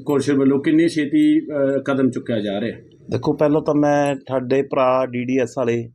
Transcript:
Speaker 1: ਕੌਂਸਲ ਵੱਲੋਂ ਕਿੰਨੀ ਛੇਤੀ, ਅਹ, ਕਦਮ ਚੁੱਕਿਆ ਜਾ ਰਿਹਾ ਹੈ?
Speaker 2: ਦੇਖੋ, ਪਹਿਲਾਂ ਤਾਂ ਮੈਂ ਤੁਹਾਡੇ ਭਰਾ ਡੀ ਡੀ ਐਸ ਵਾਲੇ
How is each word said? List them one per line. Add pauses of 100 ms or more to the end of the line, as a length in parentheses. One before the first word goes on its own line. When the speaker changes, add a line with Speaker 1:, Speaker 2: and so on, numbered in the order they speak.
Speaker 1:
ਕੌਂਸਲ
ਵੱਲੋਂ
ਕਿੰਨੀ
ਛੇਤੀ,
ਅਹ,
ਕਦਮ
ਚੁੱਕਿਆ
ਜਾ
ਰਿਹਾ
ਹੈ? (280)
Speaker 2:
ਦੇਖੋ,
ਪਹਿਲਾਂ
ਤਾਂ
ਮੈਂ
ਤੁਹਾਡੇ
ਭਰਾ
ਡੀ
ਡੀ
ਐਸ
ਵਾਲੇ